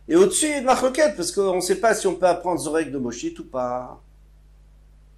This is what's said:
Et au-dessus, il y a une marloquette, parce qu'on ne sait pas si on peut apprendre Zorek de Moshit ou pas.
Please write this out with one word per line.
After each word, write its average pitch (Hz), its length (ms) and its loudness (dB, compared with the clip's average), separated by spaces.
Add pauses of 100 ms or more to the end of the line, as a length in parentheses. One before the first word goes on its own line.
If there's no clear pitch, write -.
Et 160 80 2
au-dessus, 208 300 4
il 302 60 -2
y - 20 -4
a 285 60 -2
une 240 40 -8
marloquette, 262 520 2
parce 170 160 -6
qu'on 190 240 0
ne 180 40 0
sait 185 200 0
pas 196 140 4
si - 120 -2
on 175 80 2
peut 185 120 0
apprendre 175 320 0
Zorek 151 320 -2
de 139 60 -6
Moshit 131 420 -6
ou 160 60 -14
pas. 127 560 -6 (1160)